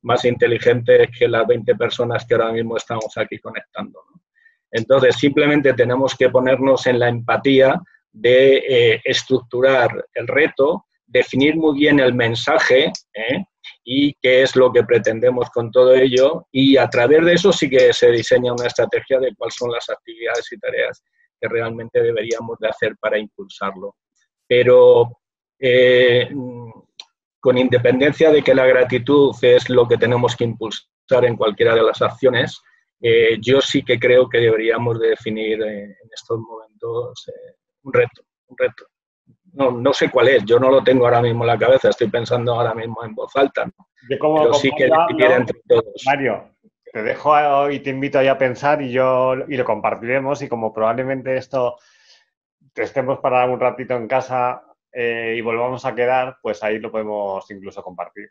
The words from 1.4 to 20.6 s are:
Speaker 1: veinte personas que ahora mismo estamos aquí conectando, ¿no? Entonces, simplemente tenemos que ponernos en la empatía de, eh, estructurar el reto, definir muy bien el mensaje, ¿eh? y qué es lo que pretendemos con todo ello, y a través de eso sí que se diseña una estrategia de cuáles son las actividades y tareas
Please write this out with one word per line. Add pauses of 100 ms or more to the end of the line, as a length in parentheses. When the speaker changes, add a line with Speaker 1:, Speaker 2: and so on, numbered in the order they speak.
Speaker 1:
veinte
personas
que
ahora
mismo
estamos
aquí
conectando,
¿no? (520)
Entonces,
simplemente
tenemos
que
ponernos
en
la
empatía (300)
de,
eh,
estructurar
el
reto, (200)
definir
muy
bien
el
mensaje, (240)
¿eh? (400)
y
qué
es
lo
que
pretendemos
con
todo
ello,
y
a
través
de
eso
sí
que
se
diseña
una
estrategia
de
cuáles
son
las
actividades
y
tareas (340)